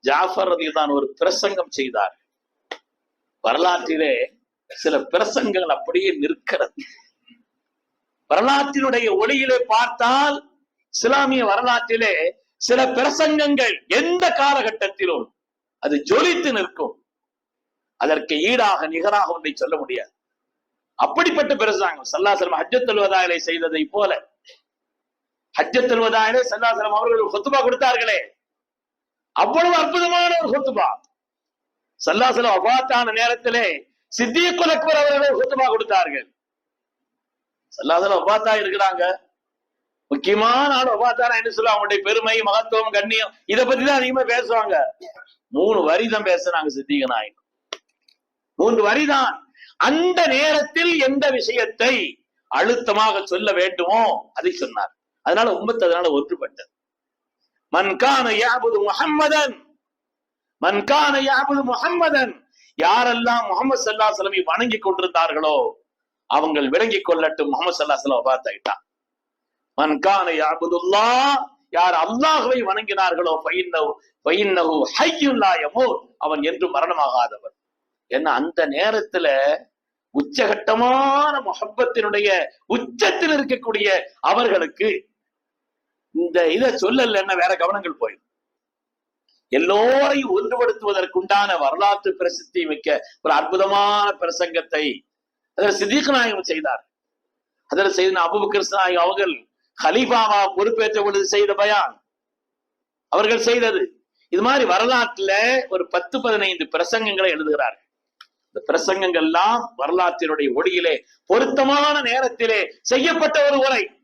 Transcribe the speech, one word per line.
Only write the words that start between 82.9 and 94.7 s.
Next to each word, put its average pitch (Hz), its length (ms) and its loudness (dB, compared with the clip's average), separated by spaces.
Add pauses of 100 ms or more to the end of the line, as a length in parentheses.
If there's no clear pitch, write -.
இருக்கக்கூடிய 247 540 -2 (420)
அவர்களுக்கு 196 580 0 (1300)
இந்த 175 180 0 (160)
இதை 247 140 2 (140)
சொல்லலன்னா 202 600 0
வேற 185 180 2
கவனங்கள் 180 400 -4
போயிடும். 107 260 -8 (1300)
எல்லோரையும் 240 800 2
ஒன்றுபடுத்துவதற்குண்டான 202 1120 -2 (140)
வரலாற்று 196 560 0
பிரசித்தி 175 500 -8
மிக்க 151 180 -4 (360)
ஒரு 156 140 2
அற்புதமான 202 720 2 (140)
பிரசங்கத்தை 165 600 -4 (760)